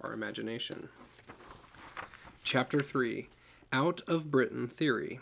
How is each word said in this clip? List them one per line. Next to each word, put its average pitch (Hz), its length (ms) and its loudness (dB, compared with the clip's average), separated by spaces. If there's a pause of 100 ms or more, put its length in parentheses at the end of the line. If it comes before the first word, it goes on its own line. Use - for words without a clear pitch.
our - 120 -6
imagination. 110 760 -4 (1500)
Chapter 135 380 4
three, 123 480 0 (420)
Out 151 360 2
of 156 240 0
Britain 123 360 4
Theory. 127 540 0